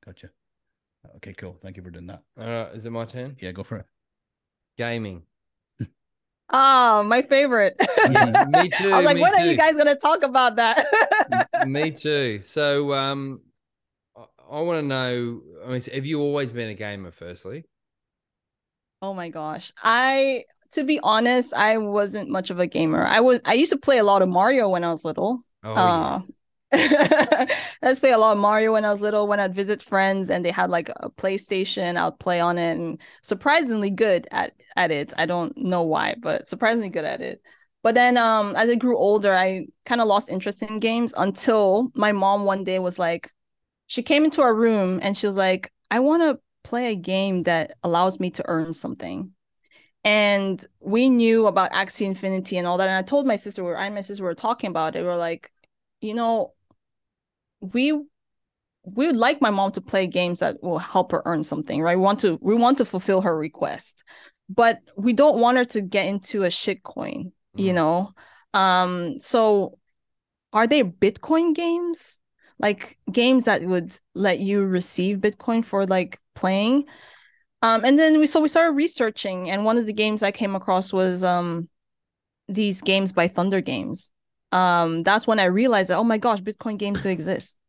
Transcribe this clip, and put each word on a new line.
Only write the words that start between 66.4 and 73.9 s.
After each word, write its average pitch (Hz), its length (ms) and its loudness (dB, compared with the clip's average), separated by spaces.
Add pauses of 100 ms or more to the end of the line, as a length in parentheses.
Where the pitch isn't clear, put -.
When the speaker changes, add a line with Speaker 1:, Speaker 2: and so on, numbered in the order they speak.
Speaker 3:
a - 40 2
shitcoin, - 840 -8 (220)
you 190 180 0
Speaker 2:
Mm. - 20 0
Speaker 3:
know? 170 400 0 (400)
Um, 180 640 0
so 214 600 0 (760)
are 220 120 4
there 262 200 4
Bitcoin 302 680 0
games? 339 600 -4 (420)
Like, - 400 -4 (140)
games 247 320 4
that 208 180 0
would 180 320 -4 (200)